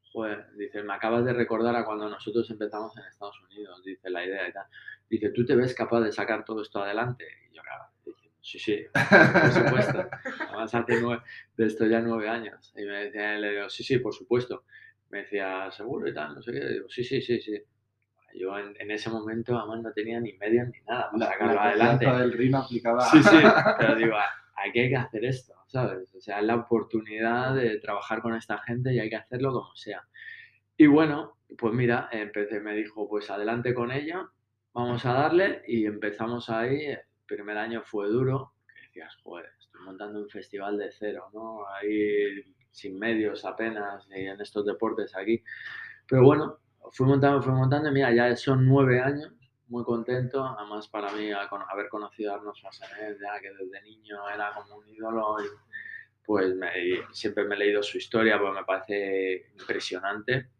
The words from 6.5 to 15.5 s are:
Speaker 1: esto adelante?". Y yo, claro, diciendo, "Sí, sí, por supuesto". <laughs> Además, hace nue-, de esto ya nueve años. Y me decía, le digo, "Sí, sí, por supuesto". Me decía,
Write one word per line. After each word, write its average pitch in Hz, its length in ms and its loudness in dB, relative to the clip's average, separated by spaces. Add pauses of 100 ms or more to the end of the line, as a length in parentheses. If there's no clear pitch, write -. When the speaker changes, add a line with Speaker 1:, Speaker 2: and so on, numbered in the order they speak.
Speaker 1:
esto 104 200 -8
adelante?". 110 420 -4 (240)
Y - 60 -20
yo, 80 60 -20
claro, - 240 -16 (200)
diciendo, - 360 -20
"Sí, - 180 -14
sí, 104 340 -4
por 165 600 6
supuesto". - 580 2
<laughs> - 380 -10
Además, 110 260 -8
hace 117 260 2
nue-, 117 200 -2 (340)
de 113 100 2
esto 110 200 0
ya 113 160 4
nueve 113 280 -2
años. 113 460 -10
Y 104 80 -10
me 101 220 -8
decía, 104 320 -4
le 104 140 -2
digo, 101 180 -6
"Sí, - 140 -12
sí, 127 160 2
por 110 140 -2
supuesto". - 520 -2 (440)
Me 101 100 -8
decía, 95 520 -6